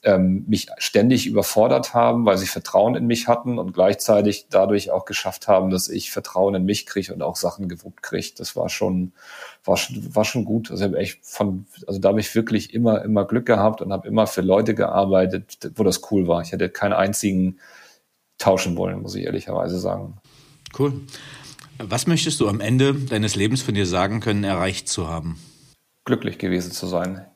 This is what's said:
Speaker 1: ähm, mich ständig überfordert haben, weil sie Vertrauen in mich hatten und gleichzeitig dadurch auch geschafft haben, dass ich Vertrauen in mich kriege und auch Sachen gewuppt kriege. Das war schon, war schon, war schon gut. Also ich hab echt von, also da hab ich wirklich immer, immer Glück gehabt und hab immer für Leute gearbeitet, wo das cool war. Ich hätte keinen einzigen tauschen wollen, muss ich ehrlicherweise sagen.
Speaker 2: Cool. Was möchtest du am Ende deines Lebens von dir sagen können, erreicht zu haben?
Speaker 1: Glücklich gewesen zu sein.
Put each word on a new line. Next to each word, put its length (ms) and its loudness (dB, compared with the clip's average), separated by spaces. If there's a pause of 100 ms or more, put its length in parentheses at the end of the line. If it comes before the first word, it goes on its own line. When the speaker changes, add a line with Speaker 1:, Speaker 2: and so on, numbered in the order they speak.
Speaker 1:
ähm, 400 4
mich 200 0 (100)
ständig 500 4
überfordert 680 2
haben, 320 4
weil 100 6
sie 100 -2
Vertrauen 480 2
in 120 -2
mich 200 0
hatten 320 0
und 140 -6
gleichzeitig 800 2
dadurch 400 2
auch 160 -2
geschafft 420 -8
haben, 220 4
dass 180 -2
ich 220 -6
Vertrauen 440 0
in 120 0
mich 180 -2
kriege 300 -6
und 80 -8
auch 140 -4
Sachen 340 -6
gewuppt 320 -16
kriege. 340 -8
Das 180 -12
war 140 -4
schon, 440 -2 (520)
war 140 2
schon, 360 -8
war 120 2
schon 180 -2
gut. 260 -2
Also 140 -4
ich 80 0
hab 60 -2
echt 240 -4
von, 420 -4 (220)
also 140 -4
da 100 4
hab 80 2
ich 160 -4
wirklich 400 -2
immer, 280 2
immer 220 2
Glück 220 -2
gehabt 340 2
und 140 -6
hab 100 -6
immer 220 2
für 160 -4
Leute 320 4
gearbeitet, 1000 0
wo 100 0
das 260 2
cool 180 2
war. 140 2
Ich 100 -10
hätte 160 -2
keinen 240 -2
einzigen 640 0 (800)
tauschen 400 2
wollen, 240 -4
muss 140 -10
ich 100 -8
ehrlicherweise 540 -4
sagen. 400 -6 (600)
Speaker 2:
Cool. 220 -2 (800)
Was 280 -4
möchtest 340 0
du 80 4
am 120 -2
Ende 320 4
deines 440 -2
Lebens 260 0
von 120 -4
dir 120 0
sagen 340 0
können, 240 -2
erreicht 420 -2
zu 220 -6
haben? 300 -8 (680)
Speaker 1:
Glücklich 320 -2
gewesen 360 -4
zu 140 -8
sein. 380 -4 (120)